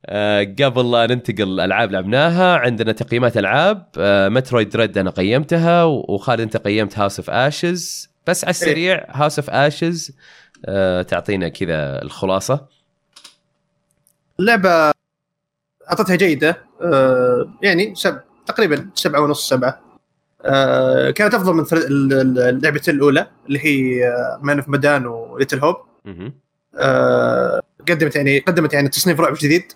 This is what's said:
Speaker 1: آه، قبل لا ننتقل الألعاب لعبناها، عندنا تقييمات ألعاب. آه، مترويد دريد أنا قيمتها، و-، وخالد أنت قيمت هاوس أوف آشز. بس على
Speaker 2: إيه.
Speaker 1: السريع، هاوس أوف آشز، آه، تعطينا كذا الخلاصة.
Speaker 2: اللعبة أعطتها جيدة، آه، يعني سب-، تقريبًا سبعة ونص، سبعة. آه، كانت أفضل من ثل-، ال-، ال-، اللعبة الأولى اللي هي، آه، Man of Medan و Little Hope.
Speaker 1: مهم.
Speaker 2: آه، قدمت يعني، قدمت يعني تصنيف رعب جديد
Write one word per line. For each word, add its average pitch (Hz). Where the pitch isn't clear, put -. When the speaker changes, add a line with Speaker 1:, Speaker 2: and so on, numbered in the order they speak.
Speaker 1:
آه، 101
قبل 123
لا 117
ننتقل 120
الألعاب 95
لعبناها، 156
عندنا 113
تقييمات 120
ألعاب. 147
آه، 98
مترويد 117
دريد 107
أنا 92
قيمتها، 165
و-، 160
وخالد 113
أنت 110
قيمت 104
هاوس 101
أوف -
آشز. 160
بس 180
على 180
Speaker 2:
إيه. -
Speaker 1:
السريع، 170
هاوس 147
أوف 139
آشز، 156
آه، 92
تعطينا 90
كذا 76
الخلاصة. 95
Speaker 2:
اللعبة 180
أعطتها 180
جيدة، 160
آه، 131
يعني 196
سب-، 160
تقريبًا 170
سبعة 147
ونص، 147
سبعة. 127
آه، 131
كانت 208
أفضل 185
من 160
ثل-، 165
ال-، 139
ال-، 131
اللعبة 139
الأولى 147
اللي 139
هي، 127
آه، 123
Man 143
of 135
Medan 139
و 120
Little 135
Hope. 170
Speaker 1:
مهم. 98
Speaker 2:
آه، 123
قدمت 156
يعني، 139
قدمت 165
يعني 143
تصنيف 165
رعب 151
جديد 156